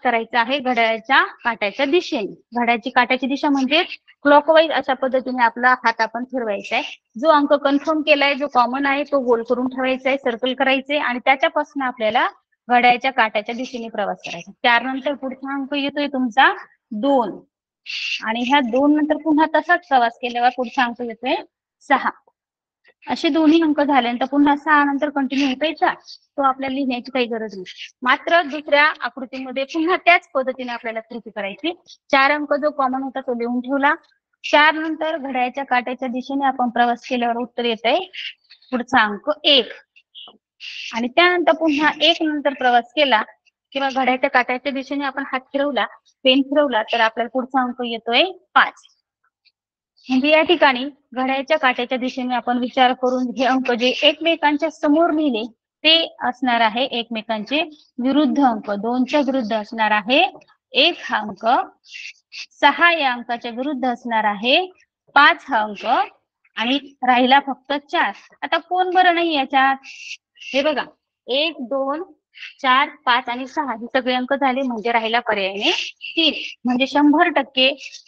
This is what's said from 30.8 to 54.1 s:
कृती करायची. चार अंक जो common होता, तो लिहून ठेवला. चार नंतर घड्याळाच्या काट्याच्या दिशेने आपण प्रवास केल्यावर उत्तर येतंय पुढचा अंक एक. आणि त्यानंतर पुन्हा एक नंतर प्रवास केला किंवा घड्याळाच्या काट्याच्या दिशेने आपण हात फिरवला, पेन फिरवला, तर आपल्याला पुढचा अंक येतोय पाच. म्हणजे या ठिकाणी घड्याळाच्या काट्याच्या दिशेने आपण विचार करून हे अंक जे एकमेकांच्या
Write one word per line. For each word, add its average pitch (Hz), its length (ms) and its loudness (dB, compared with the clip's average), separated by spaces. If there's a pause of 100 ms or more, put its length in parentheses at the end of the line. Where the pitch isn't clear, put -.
कृती 226 300 -14
करायची. 202 420 -6 (140)
चार - 440 0
अंक 294 240 -2
जो 294 160 -2
common 262 320 -2
होता, 262 180 -8
तो 262 140 -4
लिहून 240 260 -4
ठेवला. 277 340 0 (560)
चार 302 240 4
नंतर 320 420 -4
घड्याळाच्या 254 480 -4
काट्याच्या 254 440 -4
दिशेने 254 360 -6
आपण 269 240 -2
प्रवास 240 380 -2
केल्यावर 240 300 -2
उत्तर 240 280 -6
येतंय 233 340 0 (720)
पुढचा 247 320 0
अंक 208 280 -4 (140)
एक. 285 280 2 (1200)
आणि 233 140 -2
त्यानंतर 339 440 4
पुन्हा 311 480 0
एक 320 220 4
नंतर 294 300 -2
प्रवास 240 440 0
केला 262 260 2 (500)
किंवा 277 160 -2
घड्याळाच्या 262 420 0
काट्याच्या 254 420 -2
दिशेने 277 320 -6
आपण 277 220 -6
हात 262 140 -6 (120)
फिरवला, 277 340 -2 (380)
पेन 269 180 4
फिरवला, 277 400 2
तर 233 180 -2
आपल्याला 226 280 0
पुढचा 254 340 -2
अंक 247 120 -4 (100)
येतोय 233 400 0 (300)
पाच. 240 180 4 (1400)
म्हणजे 262 200 2
या 311 140 6
ठिकाणी 294 420 2 (280)
घड्याळाच्या 269 460 -2
काट्याच्या 254 400 0
दिशेने 247 360 -6
आपण 247 240 -2
विचार 247 340 2
करून 254 300 -2 (160)
हे 262 60 0
अंक 254 280 0
जे 240 160 0
एकमेकांच्या 302 840 0